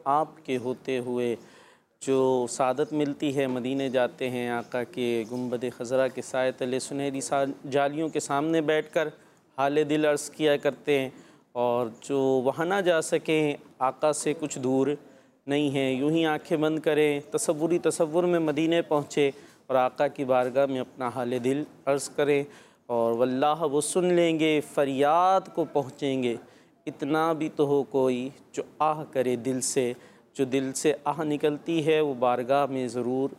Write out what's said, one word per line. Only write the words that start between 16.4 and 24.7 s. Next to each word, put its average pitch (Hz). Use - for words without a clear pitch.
بند 156
کریں، 151
تصوری 160
تصور 165
میں 175
مدینے 160
پہنچے 147
اور 131
آقا 127
کی 143
بارگاہ 127
میں 135
اپنا 127
حال 123
دل 135
عرض 139
کریں، 143
اور 117
واللہ 131
وہ 147
سن 180
لیں 170
گے۔ 156